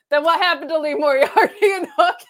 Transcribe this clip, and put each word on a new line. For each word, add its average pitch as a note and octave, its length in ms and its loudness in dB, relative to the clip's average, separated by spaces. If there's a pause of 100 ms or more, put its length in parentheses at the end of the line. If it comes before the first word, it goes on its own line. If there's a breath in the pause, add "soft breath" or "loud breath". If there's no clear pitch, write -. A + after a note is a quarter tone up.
(100)
than D4 120 0
what D#4+ 180 0
happened D#4+ 300 -2
to D#4+ 80 -2
Lee D4 160 -4
Moriarty D4 800 0
and F#4 240 -6
Hook." E4+ 200 2 (140)